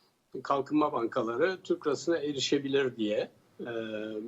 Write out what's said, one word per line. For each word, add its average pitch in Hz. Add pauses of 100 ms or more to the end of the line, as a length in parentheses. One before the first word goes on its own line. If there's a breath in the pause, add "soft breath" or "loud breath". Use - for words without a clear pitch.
(440 soft breath)
kalkınma 143
bankaları 120
Türk -
lirasına 151
erişebilir 139
diye, 110 (300)
e, 175 (640)